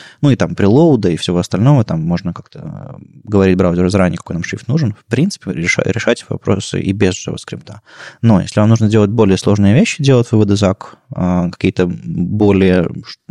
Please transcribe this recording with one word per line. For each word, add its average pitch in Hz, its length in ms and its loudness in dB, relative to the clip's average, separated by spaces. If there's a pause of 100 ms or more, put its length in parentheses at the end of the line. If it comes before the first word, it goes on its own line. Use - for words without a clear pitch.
(200)
ну 143 100 2
и 117 60 2
там 85 180 -2
прелоуда 117 560 4
и 80 60 0
всего 87 220 -2
остального, 117 440 2
там 82 200 -4
можно 87 300 -4
как-то, - 280 -18 (400)
э, - 20 -20 (220)
говорить 95 320 2
браузеру 90 320 0
заранее, 95 280 0
какой - 180 -10
нам 82 100 -6
шрифт - 240 -10
нужен, 127 260 -2
в - 120 -20
принципе, 131 440 -4
реша-, 87 340 -4
решать - 440 -2
вопросы - 520 -4
и 98 120 -2
без 98 220 0
JavaScript. - 540 -12 (520)
Но 113 200 4
если 90 200 -4
вам 104 80 4
нужно 110 200 2
делать 104 220 2
более 104 280 2
сложные 101 360 2
вещи, 156 300 0
делать 127 260 2
выводы 104 240 4
зак, 101 440 -2 (180)
э, 90 340 0
какие-то 92 380 -2
более 90 960 0
ш-, - 340 -10 (120)